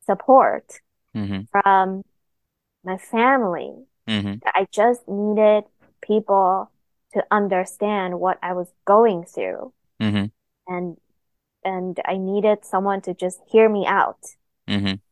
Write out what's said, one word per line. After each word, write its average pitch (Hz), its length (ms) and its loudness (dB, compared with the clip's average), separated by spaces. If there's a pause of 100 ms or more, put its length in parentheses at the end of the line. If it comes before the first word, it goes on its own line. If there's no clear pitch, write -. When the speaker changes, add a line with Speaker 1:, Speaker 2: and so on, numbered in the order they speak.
Speaker 1:
support 196 760 2 (340)
Speaker 2:
Mm-hmm. 101 260 -6 (100)
Speaker 1:
from 196 520 2 (800)
my 185 140 -8
family. 226 760 -2 (340)
Speaker 2:
Mm-hmm. 101 280 -4 (100)
Speaker 1:
I 190 260 0
just 240 360 0
needed 208 560 2 (380)
people 196 720 0 (420)
to 208 160 -2
understand 190 880 -2
what 180 220 -2
I 180 120 -6
was 180 140 -8 (180)
going 208 400 4
through. - 460 -8 (300)
Speaker 2:
Mm-hmm. 104 240 0 (420)
Speaker 1:
And, 180 300 -8 (680)
and 185 400 -6
I 185 140 -4
needed 208 480 0
someone 196 360 -2
to 185 120 -8
just 185 340 -8
hear 220 220 6
me 208 160 -2
out. - 320 0 (500)
Speaker 2:
Mm-hmm. 101 280 -2 (160)